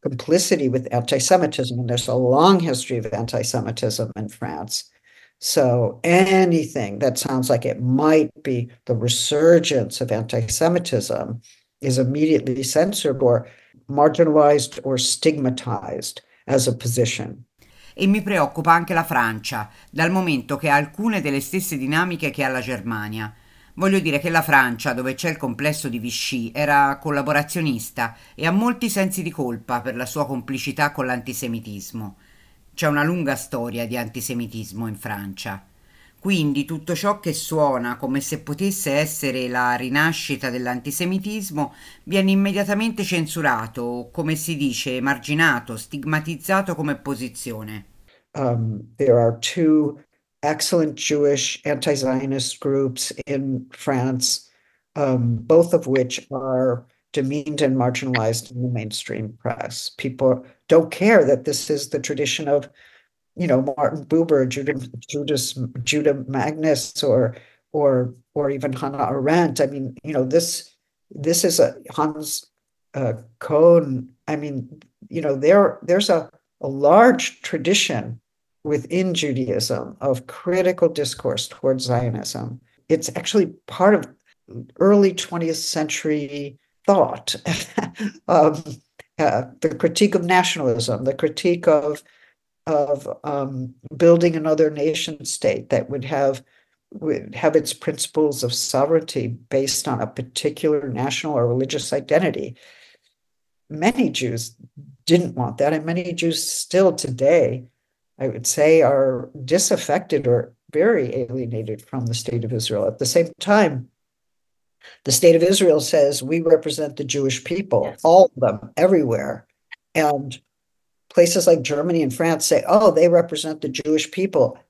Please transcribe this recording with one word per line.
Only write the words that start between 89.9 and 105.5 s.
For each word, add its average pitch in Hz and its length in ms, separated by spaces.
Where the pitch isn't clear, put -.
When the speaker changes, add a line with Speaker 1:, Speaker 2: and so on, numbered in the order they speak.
Speaker 1:
of 180 100
nationalism, 131 800
the 139 100
critique 175 540
of 151 340
of, 143 420
um, 135 500
building 170 400
another 156 340
nation 151 540
state - 460
that 117 180
would 131 160
have, 135 380
would - 420
have 156 220
its 156 160
principles 151 720
of 120 100
sovereignty 147 760
based 135 580
on 123 140
a 107 60
particular 147 800
national 139 460
or 120 120
religious 131 460
identity. 143 640
Many 214 420
Jews 117 460
didn't 170 280
want 127 240